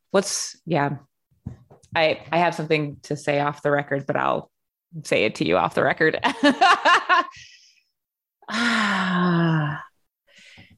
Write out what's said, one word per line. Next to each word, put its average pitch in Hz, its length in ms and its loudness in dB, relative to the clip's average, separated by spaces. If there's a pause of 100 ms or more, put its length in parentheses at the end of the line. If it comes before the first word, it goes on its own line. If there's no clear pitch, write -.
(100)
What's, - 560 -2
yeah. 147 300 -2 (1000)
I, 160 240 2 (100)
I 160 80 2
have 170 160 2
something 151 500 -2
to 147 120 -4
say 143 240 -2
off 147 220 -4
the 147 80 0
record, 139 360 -2
but 139 100 -4
I'll 65 340 -2 (540)
say 104 200 2
it 110 120 -2
to 160 100 -2
you 160 100 4
off 165 180 2
the - 80 0
record. 160 420 0
<laughs> 240 60 2 (120)
uh, 220 3250 0 (1000)